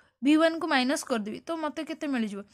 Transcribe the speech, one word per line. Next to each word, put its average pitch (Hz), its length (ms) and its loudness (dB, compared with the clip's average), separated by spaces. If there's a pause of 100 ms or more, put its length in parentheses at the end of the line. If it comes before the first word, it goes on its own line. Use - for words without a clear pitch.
(220)
ଭି 285 140 6
ୱାନ୍ 330 240 4
କୁ 339 80 -2
ମାଇନସ୍ 277 360 2
କରିଦେବି, 214 360 -4
ତ 330 160 -6
ମୋତେ 311 320 -6
କେତେ 311 180 -8
ମିଳିଯିବ? 220 360 -4 (120)